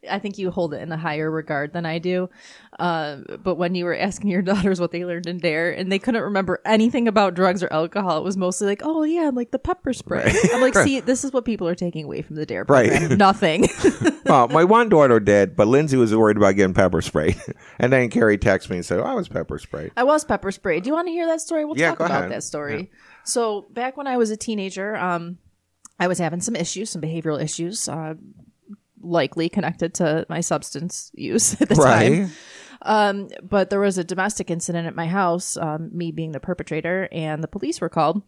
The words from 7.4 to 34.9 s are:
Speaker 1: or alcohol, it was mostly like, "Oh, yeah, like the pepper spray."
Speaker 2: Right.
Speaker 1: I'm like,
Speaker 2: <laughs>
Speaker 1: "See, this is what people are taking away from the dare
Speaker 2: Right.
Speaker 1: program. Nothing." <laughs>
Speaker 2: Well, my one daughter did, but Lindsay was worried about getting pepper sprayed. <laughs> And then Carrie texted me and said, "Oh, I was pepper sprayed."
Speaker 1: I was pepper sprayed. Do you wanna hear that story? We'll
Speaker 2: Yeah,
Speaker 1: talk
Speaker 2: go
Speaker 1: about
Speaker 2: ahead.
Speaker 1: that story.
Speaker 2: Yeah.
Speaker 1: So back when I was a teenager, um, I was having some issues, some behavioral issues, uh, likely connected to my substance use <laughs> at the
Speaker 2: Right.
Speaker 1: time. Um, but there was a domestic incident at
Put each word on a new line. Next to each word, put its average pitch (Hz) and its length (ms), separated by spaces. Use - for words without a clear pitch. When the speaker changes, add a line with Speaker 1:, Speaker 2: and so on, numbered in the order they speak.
Speaker 1:
or - 100
alcohol, 165 460
it - 60
was 190 120
mostly 185 320
like, 202 160
"Oh, 311 180
yeah, 311 320
like 240 160
the 262 80
pepper 339 340
spray." - 320
Speaker 2:
Right. - 120
Speaker 1:
I'm 247 60
like, 262 140
Speaker 2:
<laughs> 160 100
Speaker 1:
"See, 269 160
this 247 240
is 262 80
what 247 120
people 196 240
are 175 60
taking 170 300
away 107 180
from 151 140
the 151 100
dare 95 220
Speaker 2:
Right. 131 220
Speaker 1:
program. - 280
Nothing." 190 540
<laughs> - 60
Speaker 2:
Well, 135 200
my 151 160
one 220 260
daughter 135 300
did, 101 360
but 107 120
Lindsay 135 280
was 113 180
worried 107 220
about 98 180
getting 95 200
pepper 90 260
sprayed. 80 400
<laughs> - 200
And 123 120
then 127 200
Carrie 110 260
texted 95 340
me 92 60
and 87 100
said, 90 140
"Oh, - 40
I 269 100
was 214 140
pepper - 300
sprayed." - 380
Speaker 1:
I 240 80
was 302 200
pepper 196 280
sprayed. 180 320
Do 233 40
you 294 60
wanna 349 180
hear 330 140
that 330 140
story? 311 240
We'll 302 140
Speaker 2:
Yeah, 214 120
Speaker 1:
talk 339 80
Speaker 2:
go 160 60
Speaker 1:
about 139 160
Speaker 2:
ahead. 90 120
Speaker 1:
that 117 120
story. 147 480
Speaker 2:
Yeah. - 60
Speaker 1:
So 220 480
back 254 240
when 285 100
I 254 120
was 220 120
a 220 60
teenager, 202 600
um, 175 420
I 180 100
was 180 100
having 175 240
some 220 140
issues, 185 340
some 170 120
behavioral 160 400
issues, 170 460
uh, 160 260
likely 165 480
connected 170 460
to 160 340
my 165 140
substance - 720
use - 440
<laughs> - 40
at - 80
the 202 60
Speaker 2:
Right. 127 320
Speaker 1:
time. 170 40
Um, 202 460
but 190 280
there 202 100
was 196 160
a 180 80
domestic 190 460
incident 170 360
at 160 80